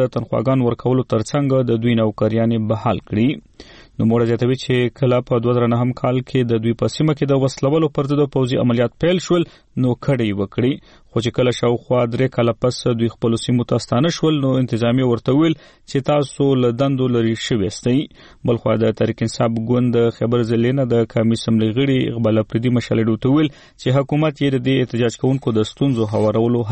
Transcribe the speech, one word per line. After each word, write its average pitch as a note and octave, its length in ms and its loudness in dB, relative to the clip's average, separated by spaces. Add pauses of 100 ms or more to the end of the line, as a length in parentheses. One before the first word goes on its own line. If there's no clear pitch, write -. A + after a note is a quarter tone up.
د B2+ 160 0
تنخواګانو A#2+ 520 0
ورکولو B2 440 0
ترڅنګ C3 580 0
د A2+ 120 0
دوی A#2+ 200 2
نوکریانې A2 680 0
بحال A2 380 -2
کړي. A2+ 200 2 (720)
نو A2 120 0
موړه A#2 200 2
زیاتوي B2 320 0
چې B2 360 0
کله B2 280 2
په C3+ 160 -2
دوه A#2+ 140 2
زره A#2+ 160 2
نهم B2 260 0
کال B2+ 180 0 (120)
کې C3 120 0 (100)
د A2+ 120 0
دوی A#2 160 0
په A#2 160 -2
سیمه D#3 240 2
کې D3 120 -2
د C3+ 120 2
وسلوالو C#3+ 540 0
پر C#3+ 140 -2
ضد D3 120 2 (140)
پوځي C3 260 0
عملیات A#2+ 400 0
پیل F3 240 2
شول، F3 180 2 (380)
نو B2+ 80 2 (140)
کډه B2+ 240 0
یې G2+ 120 -2
وکړي. A#2 320 -2 (380)
خو A#2 140 -4
چې A#2 120 -2
کله B2 220 2
شاوخوا B2 420 0 (120)
درې C3 140 0 (100)
کاله A#2 160 2 (100)
پس B2 180 -2 (200)
دوی A#2 120 0
خپلو A2+ 300 -2
سیمو B2 300 0
ته A#2+ 120 -2
ستانه C3 320 0
شول، D#3 280 0
نو C3 60 0 (120)
انتظامیه A#2+ 480 0
ورته A#2 260 0
وویل D#3+ 220 2
چې - 520 -8
تاسو C#3+ 380 0 (140)
له A#2+ 80 2 (100)
دندو C3+ 340 0
لرې A2+ 300 0
شوي G2+ 240 0
یاستئ. B2 260 -2 (560)
بل A#2 140 0
خوا A2+ 180 2
د A2 200 0
تحریک A2+ 240 -2
انصاف A2+ 440 -2
ګوند B2 280 0
د A#2 200 2
خیبر A#2+ 320 0
ضلعې A#2+ 300 2
نه C3+ 120 -2
د A#2 220 2
قومي A2+ 260 0
اسمبلۍ A2 380 0
غړي C3+ 200 2 (160)
اقبال A2 280 2
افریدي A#2+ 360 -2
مشال A2+ 260 0
ډیو A2 180 2
ته C3 120 2
وویل D#3 180 2
چې - 360 -10 (100)
حکومت D3 440 0
یې C#3+ 140 2
د B2+ 100 -6
دې C3+ 160 2
احتجاج A#2+ 400 -2
کوونکو C3 360 0
د G#2+ 140 0
ستونزو A2+ 420 0
هوارولو A2+ 580 0